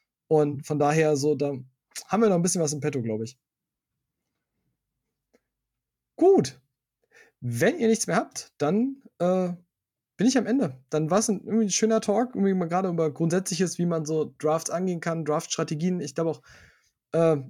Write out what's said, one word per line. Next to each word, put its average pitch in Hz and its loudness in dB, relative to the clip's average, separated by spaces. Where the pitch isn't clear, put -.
Und 147 2
von 147 -2
daher 151 4
so, 143 0
da 143 -2
haben - 0
wir 214 6
noch 185 4
ein 170 2
bisschen 175 0
was 147 -2
im 147 -6
Petto, 143 -2
glaub 110 -4
ich. 113 -10
Gut. - 4
Wenn 139 0
ihr 226 2
nichts 220 2
mehr 175 0
habt, - -6
dann, 214 0
äh, 180 0
bin 202 2
ich 262 2
am 208 0
Ende. 220 -2
Dann 156 0
war's 208 2
ein, 190 -2
irgendwie 220 0
ein 190 -4
schöner 220 2
Talk, 220 0
irgendwie 196 2
mal 180 0
gerade 185 0
über 160 0
Grundsätzliches, 170 -2
wie 175 -2
man 165 -2
so 156 -4
Drafts 156 -2
angehen 175 -4
kann, 165 -4
Draftstrategien. 165 -2
Ich - -10
glaub 165 -2
auch, 151 -4
äh, 165 4